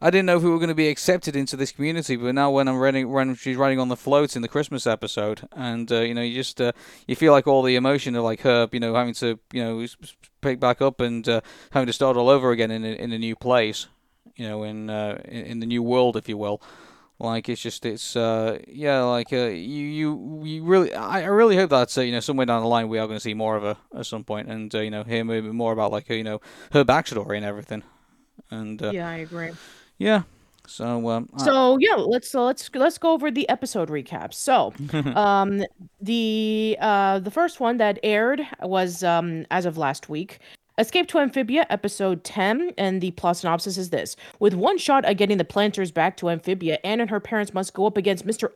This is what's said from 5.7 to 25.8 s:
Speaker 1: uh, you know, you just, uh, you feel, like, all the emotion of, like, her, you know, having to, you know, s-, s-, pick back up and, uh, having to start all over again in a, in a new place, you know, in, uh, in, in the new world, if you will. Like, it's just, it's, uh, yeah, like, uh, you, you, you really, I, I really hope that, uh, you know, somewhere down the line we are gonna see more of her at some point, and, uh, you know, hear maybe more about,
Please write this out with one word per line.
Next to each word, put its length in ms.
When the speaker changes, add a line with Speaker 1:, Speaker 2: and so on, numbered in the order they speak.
Speaker 1:
uh, 80
you 160
know, 80
you 100
just, 260
uh, 120
you 80
feel, 160
like, 140
all 160
the 140
emotion 400
of, 80
like, 180
her, 300
you 80
know, 160
having 200
to, 240
you 100
know, 180
s-, 200
s-, 140
pick 180
back 220
up 180
and, 300
uh, 120
having 160
to 60
start 240
all 100
over 240
again 200
in 120
a, 100
in 180
a 80
new 160
place, 500
you 120
know, 160
in, 260
uh, 360
in, 200
in 140
the 80
new 160
world, 340
if 100
you 100
will. 220
Like, 300
it's 140
just, 240
it's, 320
uh, 500
yeah, 360
like, 280
uh, 160
you, 380
you, 580
you 220
really, 280
I, 280
I 60
really 280
hope 140
that, 280
uh, 40
you 100
know, 80
somewhere 260
down 160
the 60
line 220
we 100
are 80
gonna 140
see 120
more 220
of 80
her 140
at 80
some 200
point, 240
and, 260
uh, 40
you 120
know, 120
hear 200
maybe 240
more 240
about, 220